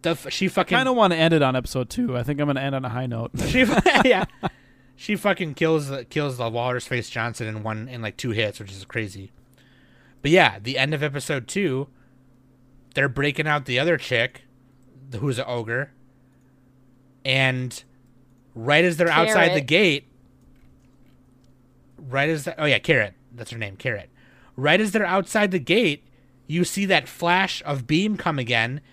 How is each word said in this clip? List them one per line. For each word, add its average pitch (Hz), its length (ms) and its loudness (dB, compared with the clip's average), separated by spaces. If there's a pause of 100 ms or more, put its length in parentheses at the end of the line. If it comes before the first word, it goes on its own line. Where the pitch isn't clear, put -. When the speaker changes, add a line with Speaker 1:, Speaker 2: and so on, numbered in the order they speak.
Speaker 1:
the 170 80 0
f-, 147 220 -6
she 190 160 0
fucking - 280 0
Speaker 2:
Kinda 262 160 2
wanna 202 240 4
end 165 180 4
it 151 80 4
on 131 140 2
episode 127 340 -4
two. 233 260 -2
I 120 60 -2
think 143 180 -2
I'm 147 60 2
gonna 139 140 0
end 139 140 -4
on 131 100 -4
a 123 60 -6
high 127 160 -6
note. 117 320 -6
<laughs> - 100 -2
Speaker 1:
She 254 160 4
fu-, - 280 4
<laughs> 262 160 6
yeah. 202 160 4 (720)
She 208 200 -4
fucking 180 380 -2
kills 160 340 0
the, 135 160 -8
kills 143 340 -4
the 117 100 -2
Walrus 120 380 -4
Face 120 240 -4
Johnson 113 380 -6
in 107 160 -8
one, 110 240 -8
in, 123 120 -12
like, 107 160 -8
two 123 140 -6
hits, 107 300 -2
which 98 100 -16
is 95 140 -16
crazy. 98 480 -10 (920)
But 143 80 0
yeah, 143 320 6
the 127 160 -6
end 143 160 0
of 143 80 -4
episode 139 460 -6
two, 143 400 -2 (1040)
they're 139 140 2
breaking 143 400 -2
out 147 180 0
the 123 120 0
other 160 200 2
chick, 123 440 -2 (680)
th-, 110 100 -8
who's 131 180 -2
an 135 100 -6
ogre, 120 420 -4 (1300)
and 131 580 0 (720)
right 143 300 2
as 170 120 2
they're 170 140 2
outside 170 380 4
the 180 120 2
Speaker 3:
Carrot. 131 60 -8
Speaker 1:
gate, 160 420 2 (1900)
right 135 300 -2
as 156 160 -2
the, - 160 -8
oh 151 60 0
yeah, 127 120 4
Carrot, 127 360 2 (200)
that's 120 160 -16
her 117 80 -10
name, 98 180 -8
Carrot. 110 340 -8 (460)
Right 151 240 4
as 208 120 0
they're 214 120 0
outside 196 460 0
the 185 80 -2
gate, 160 460 0 (420)
you 170 180 -2
see 196 220 -4
that 160 220 2
flash 180 580 0
of 131 220 -4
beam 190 280 0
come 156 220 -2
again, 120 420 -2 (120)